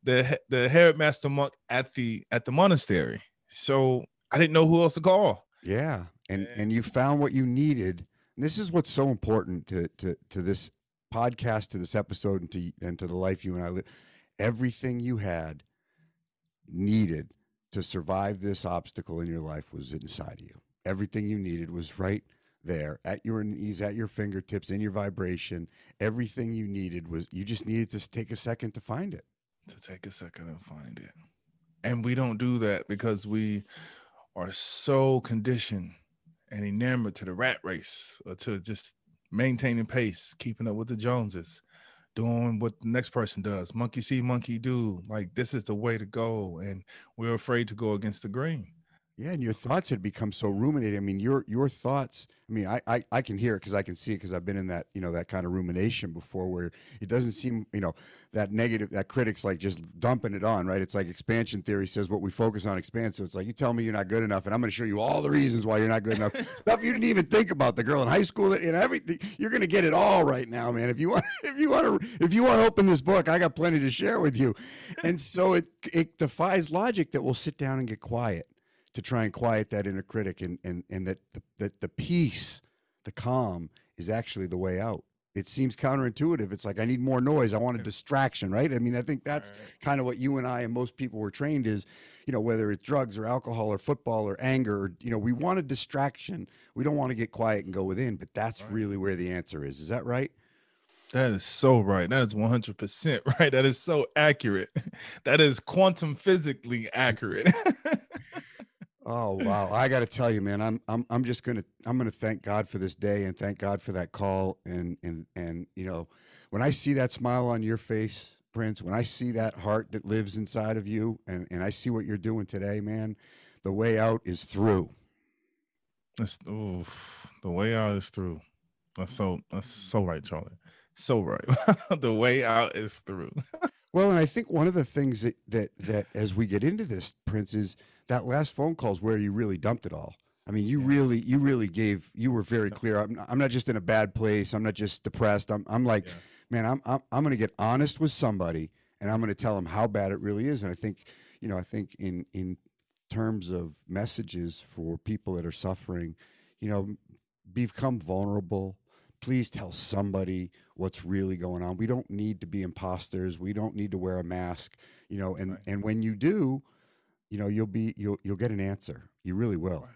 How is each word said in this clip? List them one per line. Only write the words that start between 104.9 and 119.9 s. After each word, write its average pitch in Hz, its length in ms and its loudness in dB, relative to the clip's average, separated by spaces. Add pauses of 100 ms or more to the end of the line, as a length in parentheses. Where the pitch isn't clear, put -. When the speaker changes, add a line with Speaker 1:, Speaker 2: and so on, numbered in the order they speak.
Speaker 1:
That 147 160 6
is 139 200 8
quantum 180 540 4
physically 135 800 0
accurate. 117 640 4
<laughs> 453 60 -4 (1400)
Speaker 2:
Oh, 113 300 -2
wow. 101 380 2
I 123 160 4
gotta 127 180 4
tell 120 240 0
you, 107 100 2
man, 101 220 0
I'm, 113 240 0
I'm, 117 240 -2
I'm 123 140 2
just 120 180 -2
gonna, 113 220 -4 (220)
I'm 123 120 0
gonna 117 120 0
thank 110 320 -4
God 104 260 -2
for 104 100 -8
this 92 160 -2
day 104 300 0
and 92 120 -6
thank 101 220 -4
God 101 240 -2
for 104 100 -6
that 90 200 -4
call. 95 520 0
And, 87 380 -6
and, 82 320 -8
and, 85 400 -8
you 92 120 -8
know, 85 220 -6 (420)
when 104 120 0
I 143 80 4
see 143 240 0
that 127 160 2
smile 123 380 0
on 113 160 0
your 113 120 0
face, 110 600 -4 (160)
Prince, 110 280 -4
when 90 140 -4
I 120 80 2
see 123 300 -4
that 113 220 0
heart 107 360 -2